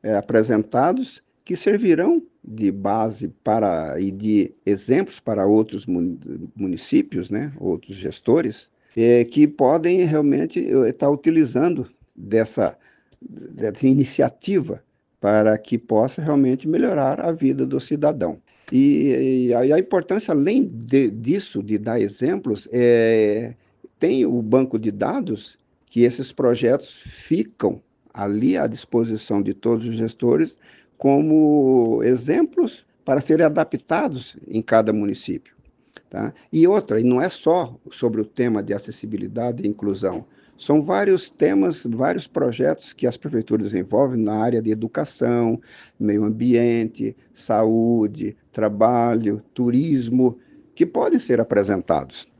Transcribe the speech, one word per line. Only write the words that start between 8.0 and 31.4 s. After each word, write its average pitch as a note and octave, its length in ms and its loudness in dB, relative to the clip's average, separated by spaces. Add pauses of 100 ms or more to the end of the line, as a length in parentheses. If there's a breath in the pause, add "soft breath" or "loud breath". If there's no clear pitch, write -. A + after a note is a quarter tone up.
eh, A#2+ 300 4
que C3+ 220 4
podem D#3+ 580 2
realmente, D3+ 560 0
eh, B2 300 2
estar C#3 180 -2
utilizando D3 800 0 (260)
dessa, G#2 600 -2 (440 soft breath)
dessa - 680 -6
iniciativa C#3 960 0 (360)
para G#2+ 380 4
que A2+ 220 -6
possa A#2 420 -2
realmente C#3 480 0
melhorar D#3+ 500 0
a E3+ 140 -4
vida C3+ 320 0
do C3+ 160 -4
cidadão. D3 580 -2 (320 loud breath)
E, C3+ 760 2
e A#2+ 60 2
a, A#2+ 100 2
e C#3+ 80 4
a D#3 60 4
importância, F#3 540 -2
além F#3+ 320 2
de, B2 460 0
disso, A#2 520 -4
de G#2 160 -4
dar A2+ 200 -4
exemplos, B2 720 -4
é, A2+ 840 2 (440)
tem C3+ 280 2
o A#2+ 160 -2
banco B2+ 360 0
de A2 120 -2
dados A2+ 680 -6 (280)
que A#2 160 0
esses B2 280 0
projetos B2 760 0
ficam - 720 -4 (320)
ali G#2+ 460 -2
à D3 80 -2
disposição A2 720 -4
de G2+ 140 -4
todos A#2 320 -2
os A2+ 100 -6
gestores A#2+ 640 0 (400 soft breath)
como C#3 1040 4